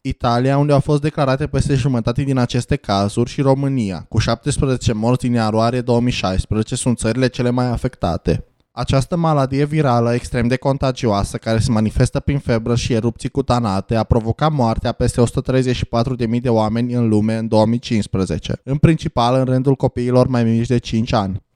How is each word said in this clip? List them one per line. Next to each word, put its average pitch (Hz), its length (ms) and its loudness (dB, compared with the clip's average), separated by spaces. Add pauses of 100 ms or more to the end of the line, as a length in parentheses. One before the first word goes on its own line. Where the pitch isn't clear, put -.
Italia, 131 560 0
unde 147 140 2
au 135 80 4
fost 147 200 0
declarate 143 460 -2
peste 139 280 0
jumătate 123 480 0
din 135 160 0
aceste 123 380 0
cazuri, 101 540 0
și - 100 -6
România, 135 680 0
cu 117 100 -4
șaptesprezece 123 720 0
morți 113 320 0
din 120 100 0
ianuarie 113 460 0
două 120 200 2
mii 120 120 0
șaisprezece, 104 600 -2
sunt 120 240 -2
țările 120 300 0
cele 123 220 -2
mai 123 160 -2
afectate. 95 800 -4 (260)
Această 135 460 -2
maladie 147 480 0
virală 123 500 2
extrem 123 320 -2
de 123 100 0
contagioasă, 123 800 -2
care 113 220 -2
se 127 120 2
manifestă 110 500 2
prin 143 180 -2
febră 117 360 -2
și 117 180 -2
erupții 113 360 -2
cutanate, 117 680 -2
a 110 80 0
provocat 117 480 0
moartea 117 400 0
peste 123 280 -2
o 117 60 6
sută - 140 -2
treizeci 127 360 0
și - 80 -6
patru 120 300 -2
de 120 120 -4
mii 120 140 -2
de 127 80 -4
oameni 113 440 0
în 120 160 0
lume 107 280 2
în 113 120 -4
două 110 180 4
mii 117 120 2
cincisprezece, 95 840 -4
în 139 120 -4
principal 131 580 2
în 131 100 2
rândul 131 300 0
copiilor 123 520 2
mai 120 180 0
mici 113 220 2
de 120 120 2
cinci 113 340 -2
ani. 98 440 -2